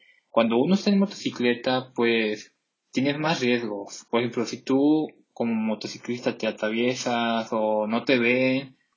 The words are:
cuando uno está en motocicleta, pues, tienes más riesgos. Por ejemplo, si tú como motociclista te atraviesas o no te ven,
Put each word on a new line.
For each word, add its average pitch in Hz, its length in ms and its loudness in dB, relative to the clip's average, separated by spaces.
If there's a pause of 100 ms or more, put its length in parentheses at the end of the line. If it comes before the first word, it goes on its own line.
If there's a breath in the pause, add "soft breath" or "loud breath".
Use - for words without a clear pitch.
(280 soft breath)
cuando 117 300 2
uno 160 160 4
está 202 160 2
en 202 80 4
motocicleta, 127 960 -2
pues, 113 580 0 (380)
tienes 143 260 0
más 156 240 -2
riesgos. 117 680 -2
Por 117 100 2
ejemplo, 120 240 -2
si 117 180 -8
tú 147 440 4 (260)
como 117 220 -2
motociclista 110 840 -4
te 110 120 -2
atraviesas 117 1040 -2
o 107 340 0
no 117 160 -2
te 135 160 2
ven, 131 560 0 (220)